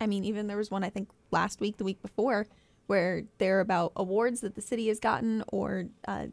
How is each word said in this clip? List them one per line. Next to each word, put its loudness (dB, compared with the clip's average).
I 0
mean, 0
even -2
there -4
was -4
one, 0
I -2
think, -6
last 0
week, -2
the -4
week -4
before, 0
where 2
they're 4
about 2
awards 0
that -6
the -8
city -2
has 2
gotten 0
or, -2
uh, -4